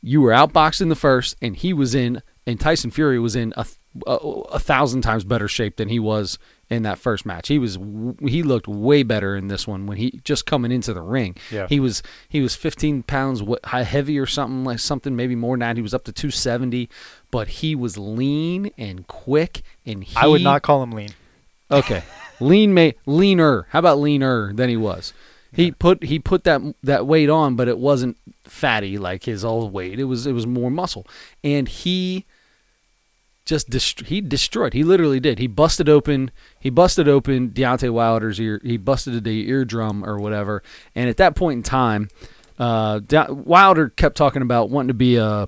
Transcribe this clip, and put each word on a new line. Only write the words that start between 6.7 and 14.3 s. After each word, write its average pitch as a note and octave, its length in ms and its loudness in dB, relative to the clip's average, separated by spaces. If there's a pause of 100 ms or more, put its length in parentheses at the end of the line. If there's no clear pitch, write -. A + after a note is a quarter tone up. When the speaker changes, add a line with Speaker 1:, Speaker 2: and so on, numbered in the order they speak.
Speaker 1:
that G#2 160 -4
first A2 260 -4
match. F#2 220 -10
He D3 120 2
was, G#2+ 180 -4
w-, G#2+ 380 -10 (120)
he D3+ 160 -2
looked C3 240 0
way A#2+ 360 2
better G2+ 320 -2
in G2 120 -6
this G2 200 -6
one G2 200 -8
when G2+ 100 -8
he B2+ 260 -6
just - 220 -4
coming B2 260 -2
into A#2+ 220 -4
the F2+ 80 -8
ring. F#2+ 340 -4 (160)
Speaker 2:
Yeah. G2+ 160 -6
Speaker 1:
He C#3+ 120 2
was, B2 240 -2 (260)
he D3 120 -2
was B2+ 140 -2
fifteen D3+ 480 -4
pounds C3+ 360 -4
w-, G#2 240 -4
high, B2+ 200 -4
heavy C#3+ 360 -2
or C3+ 60 -2
something, C3 380 -6